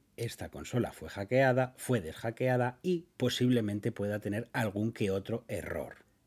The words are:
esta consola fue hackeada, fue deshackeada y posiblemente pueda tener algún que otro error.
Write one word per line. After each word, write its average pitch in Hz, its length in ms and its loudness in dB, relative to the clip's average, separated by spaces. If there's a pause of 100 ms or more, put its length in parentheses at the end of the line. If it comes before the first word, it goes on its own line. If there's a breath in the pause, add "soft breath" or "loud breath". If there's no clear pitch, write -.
(160)
esta 113 320 -6
consola 101 440 -2
fue - 180 -14
hackeada, 127 680 4
fue 123 240 0
deshackeada 123 800 0
y 175 220 0 (140)
posiblemente 117 760 2
pueda 104 260 -2
tener 104 360 -4
algún 110 380 0
que 104 180 0
otro 98 360 -4
error. 80 500 -6 (300)